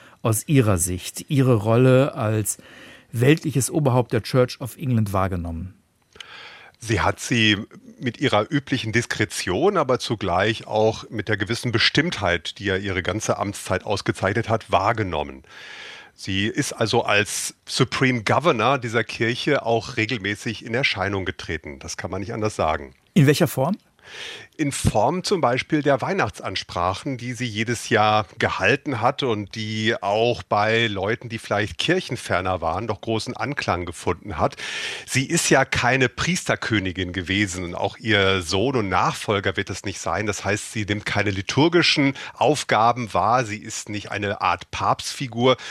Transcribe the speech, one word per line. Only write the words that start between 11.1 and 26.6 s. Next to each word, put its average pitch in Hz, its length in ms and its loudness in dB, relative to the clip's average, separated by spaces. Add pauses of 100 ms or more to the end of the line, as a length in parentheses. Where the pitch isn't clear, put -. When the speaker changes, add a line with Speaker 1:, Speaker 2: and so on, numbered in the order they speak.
Speaker 2:
der 107 80 4
gewissen 110 340 0
Bestimmtheit, 107 880 0
die 101 60 -6
ja 95 100 0
ihre 95 280 -2
ganze 101 340 -2
Amtszeit 98 480 -4
ausgezeichnet 107 640 -2
hat, - 220 -2
wahrgenommen. 92 720 0 (720)
Sie 98 320 -2
ist - 260 -4
also 113 300 2
als - 520 0 (120)
Supreme 127 560 0
Governor 123 560 2
dieser 113 240 0
Kirche 123 600 0
auch 117 320 0
regelmäßig 110 680 -2
in 117 80 -6
Erscheinung 101 520 0
getreten. 76 540 -8
Das - 180 -12
kann - 120 -8
man 95 120 -6
nicht 90 120 -8
anders 107 220 -2
sagen. 78 400 -2 (180)
Speaker 1:
In 139 140 6
welcher 147 200 4
Form? 147 300 -2 (800)
Speaker 2:
In 143 140 -2
Form 120 520 0
zum 190 180 0
Beispiel 131 400 0
der 139 180 4
Weihnachtsansprachen, 101 1160 -4